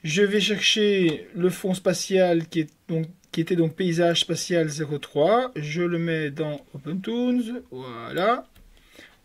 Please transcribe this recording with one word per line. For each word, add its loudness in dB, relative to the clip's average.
Je 2
vais 2
chercher 2
le 2
fond -4
spatial 2
qui -2
est -4
donc, -2
qui -4
était 0
donc 2
paysage 2
spatial 0
zéro -6
trois. 2
Je -4
le -2
mets -2
dans -6
OpenToons. -4
Voilà. -4